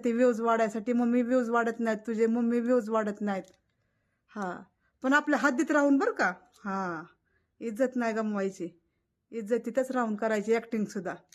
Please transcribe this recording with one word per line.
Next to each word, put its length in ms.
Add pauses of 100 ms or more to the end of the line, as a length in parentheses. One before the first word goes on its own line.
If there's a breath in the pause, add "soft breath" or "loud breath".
ते, 60
व्ह्यूज 300
वाढायसाठी, 520
"मम्मी 280
व्ह्यूज 280
वाढत 300
नाहीत 180 (100)
तुझे, 180
मम्मी 340
व्ह्यूज 300
वाढत 320
नाहीत." 220 (840)
हा, 360 (380)
पण 120
आपल्या 260
हद्दीत 320
राहून 260
बरं 140
का. 220 (320)
हा, 380 (560)
इज्जत 360
नाही 180
गमवायची, 680 (520)
इज्जत 240 (100)
तिथंच 260
राहून 240
करायची 400
ॲक्टिंगसुद्धा. 600 (200)